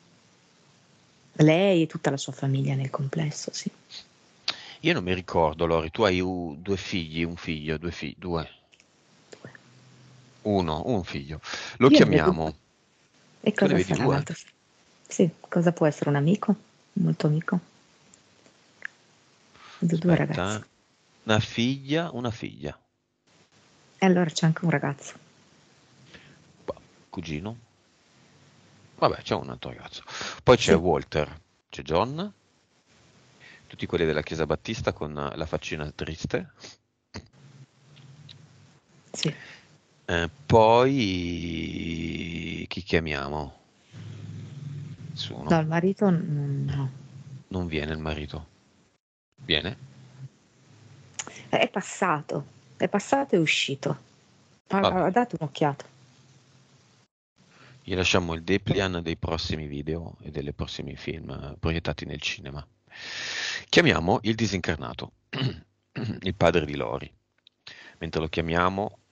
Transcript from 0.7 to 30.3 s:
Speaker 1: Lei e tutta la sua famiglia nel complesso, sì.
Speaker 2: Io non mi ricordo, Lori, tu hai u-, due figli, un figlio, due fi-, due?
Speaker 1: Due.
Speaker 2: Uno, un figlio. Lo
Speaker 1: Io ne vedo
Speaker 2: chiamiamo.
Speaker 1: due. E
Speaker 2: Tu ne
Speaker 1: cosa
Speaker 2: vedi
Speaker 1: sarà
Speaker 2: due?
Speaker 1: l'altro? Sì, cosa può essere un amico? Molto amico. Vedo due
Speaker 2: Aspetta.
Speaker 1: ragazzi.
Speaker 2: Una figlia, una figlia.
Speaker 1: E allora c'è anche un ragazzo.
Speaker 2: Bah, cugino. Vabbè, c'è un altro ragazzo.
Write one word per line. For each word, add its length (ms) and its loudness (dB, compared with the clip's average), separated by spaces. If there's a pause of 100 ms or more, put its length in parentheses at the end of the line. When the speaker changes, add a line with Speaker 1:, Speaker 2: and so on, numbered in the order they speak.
Speaker 1:
Lei 460 8
e 40 2
tutta 220 -2
la 80 -2
sua 160 -8
famiglia 420 0
nel 140 -4
complesso, 640 -4
sì. 180 -8 (1120)
Speaker 2:
Io 120 4
non 100 0
mi 100 2
ricordo, 520 2
Lori, 240 2
tu 140 0
hai 160 6
u-, 400 -2
due 180 -2
figli, 460 -4
un 140 -4
figlio, 400 -4
due 140 -4
fi-, 260 -8
due? 320 -4 (800)
Speaker 1:
Due. 220 -20 (920)
Speaker 2:
Uno, 440 0
un 200 0
figlio. 340 -8 (380)
Lo 120 8
Speaker 1:
Io 100 10
ne 60 12
vedo 180 2
Speaker 2:
chiamiamo. 200 2
Speaker 1:
due. 120 -4 (840)
E 140 0
Speaker 2:
Tu 100 2
ne 60 6
Speaker 1:
cosa 40 4
Speaker 2:
vedi 140 4
Speaker 1:
sarà 160 0
Speaker 2:
due? 100 4
Speaker 1:
l'altro? 220 -2 (720)
Sì, 220 4 (180)
cosa 240 4
può 140 2
essere 240 2
un 80 2
amico? 380 4 (380)
Molto 340 2
amico. 320 0 (2250)
Vedo 180 2
due 140 4
Speaker 2:
Aspetta. 240 4
Speaker 1:
ragazzi. 340 -2 (540)
Speaker 2:
Una 160 4
figlia, 720 -2
una 180 -4
figlia. 460 -10 (1200)
Speaker 1:
E 60 4
allora 240 6
c'è 180 0
anche 180 2
un 60 4
ragazzo. 420 -2 (1500)
Speaker 2:
Bah, 100 -8 (340)
cugino. 480 -8 (1400)
Vabbè, 260 2
c'è 140 -2
un 140 -6
altro 200 -10
ragazzo. 340 -16 (400)